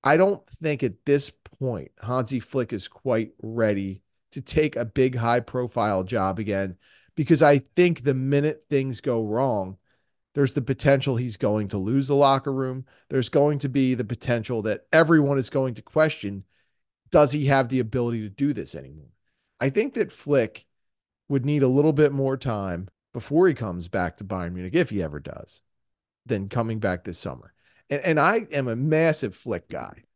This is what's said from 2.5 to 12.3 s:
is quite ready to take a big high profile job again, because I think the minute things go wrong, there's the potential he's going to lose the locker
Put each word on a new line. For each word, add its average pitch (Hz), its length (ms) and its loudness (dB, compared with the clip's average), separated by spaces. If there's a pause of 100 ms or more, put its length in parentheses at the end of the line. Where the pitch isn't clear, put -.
is 98 140 -8
quite 113 440 -4 (100)
ready 104 600 -2 (300)
to 139 80 -10
take 151 340 0
a 120 100 -4
big 127 300 0
high 117 240 2
profile 113 640 -2
job 95 340 -2
again, 98 380 -2 (400)
because 151 260 2
I 143 180 6 (180)
think 175 260 2
the 135 100 2
minute 143 560 0
things 135 300 -2
go 117 240 -2
wrong, 107 540 -2 (560)
there's 139 180 2
the 143 100 -2
potential 135 540 2
he's 117 220 -6
going 107 320 0
to 104 80 -6
lose 131 320 -2
the 143 60 2
locker 139 360 4